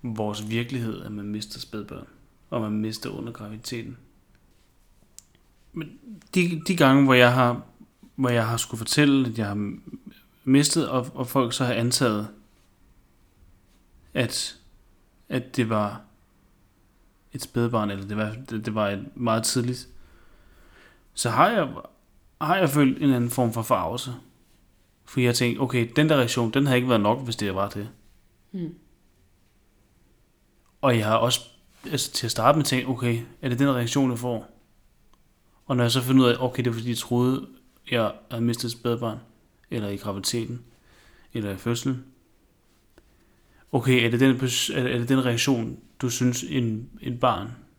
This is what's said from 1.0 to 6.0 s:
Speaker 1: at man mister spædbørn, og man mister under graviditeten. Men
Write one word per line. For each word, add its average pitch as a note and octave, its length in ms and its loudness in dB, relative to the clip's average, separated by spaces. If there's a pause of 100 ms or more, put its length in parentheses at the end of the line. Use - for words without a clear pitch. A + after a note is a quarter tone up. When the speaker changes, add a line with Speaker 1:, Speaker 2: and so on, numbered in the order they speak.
Speaker 1:
at G#2+ 100 -10
man G#2 120 -8
mister G#2 360 -8
spædbørn, - 460 -12 (440)
og B2 100 -4
man G#2+ 120 -4
mister G#2+ 380 -4
under A2+ 220 -10
graviditeten. A2+ 640 -12 (1800)
Men D#3 260 -12 (360)